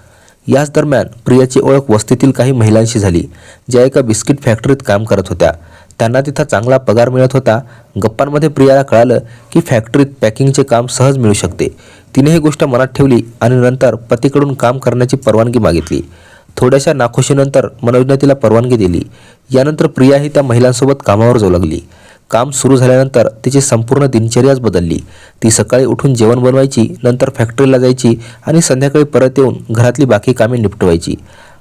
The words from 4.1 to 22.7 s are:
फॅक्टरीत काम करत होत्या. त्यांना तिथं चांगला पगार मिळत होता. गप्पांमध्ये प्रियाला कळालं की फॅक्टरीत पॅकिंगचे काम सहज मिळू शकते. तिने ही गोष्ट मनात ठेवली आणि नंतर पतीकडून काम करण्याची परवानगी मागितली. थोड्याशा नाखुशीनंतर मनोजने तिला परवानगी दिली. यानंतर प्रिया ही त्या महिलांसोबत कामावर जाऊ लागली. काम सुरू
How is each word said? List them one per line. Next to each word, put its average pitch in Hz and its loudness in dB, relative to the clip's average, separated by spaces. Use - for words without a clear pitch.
फॅक्टरीत 127 0
काम 107 0
करत 98 -2
होत्या. 82 0
त्यांना 120 0
तिथं 147 -4
चांगला 123 0
पगार 120 0
मिळत 127 2
होता. 120 0
गप्पांमध्ये 143 -2
प्रियाला 135 2
कळालं 131 2
की 170 0
फॅक्टरीत 135 0
पॅकिंगचे 135 0
काम 120 -2
सहज 135 0
मिळू 110 2
शकते. - -4
तिने 139 4
ही 165 2
गोष्ट 151 -2
मनात 131 0
ठेवली 131 2
आणि 120 2
नंतर 123 0
पतीकडून 139 -2
काम 123 -2
करण्याची 123 -2
परवानगी 117 0
मागितली. 82 -2
थोड्याशा 135 2
नाखुशीनंतर 139 0
मनोजने 127 0
तिला 139 2
परवानगी 120 0
दिली. 90 0
यानंतर 147 0
प्रिया 139 2
ही 147 -4
त्या 147 0
महिलांसोबत 123 2
कामावर 113 2
जाऊ 98 2
लागली. 85 -2
काम 123 0
सुरू 135 0